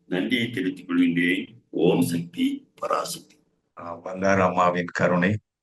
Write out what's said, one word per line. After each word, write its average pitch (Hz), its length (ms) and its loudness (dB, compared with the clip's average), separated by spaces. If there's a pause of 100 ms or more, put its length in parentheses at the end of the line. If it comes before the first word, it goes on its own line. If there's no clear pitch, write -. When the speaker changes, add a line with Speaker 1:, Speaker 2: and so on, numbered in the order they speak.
Speaker 1:
நன்றியை 110 440 -2
தெரிவித்துக் 92 400 -6
கொள்கின்றேன். 87 540 2 (260)
ஓம் 85 320 4
சக்தி - 440 -2 (300)
பராசக்தி. - 600 -6 (420)
Speaker 2:
ஆ, 85 200 -12
பங்காரு 95 440 0
அம்மாவின் 90 500 2
கருணை 90 400 2 (320)